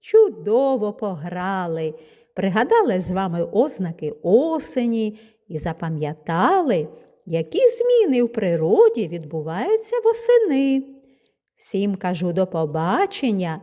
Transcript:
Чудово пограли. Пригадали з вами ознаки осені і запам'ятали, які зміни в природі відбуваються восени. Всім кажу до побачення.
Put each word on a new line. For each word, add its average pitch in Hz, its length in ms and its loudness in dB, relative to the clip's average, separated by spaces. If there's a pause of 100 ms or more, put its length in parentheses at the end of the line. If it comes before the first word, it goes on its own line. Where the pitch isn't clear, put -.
Чудово 240 920 2
пограли. 175 1000 -6 (400)
Пригадали 220 640 2
з 180 100 -6
вами 180 340 -2
ознаки 170 800 -2
осені 233 960 0 (300)
і 160 100 -8
запам'ятали, 165 1300 -2 (380)
які 165 420 -2
зміни 453 540 4
в 240 100 0
природі 202 760 2
відбуваються 170 960 -4
восени. 427 800 2 (720)
Всім 196 400 -4
кажу 175 360 -2
до 180 140 0
побачення. 180 1160 -2